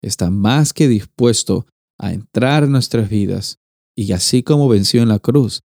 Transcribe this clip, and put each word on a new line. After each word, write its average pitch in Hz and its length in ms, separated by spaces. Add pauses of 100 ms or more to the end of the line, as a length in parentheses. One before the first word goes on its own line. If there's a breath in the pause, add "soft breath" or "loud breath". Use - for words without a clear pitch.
está 95 280
más 110 420
que 156 160
dispuesto 110 800 (320)
a 98 140
entrar 131 500
en 139 80
nuestras 117 380
vidas 98 500 (380)
y 98 160
así 123 300
como 143 260
venció 104 320
en 117 80
la 104 100
cruz 123 400 (120)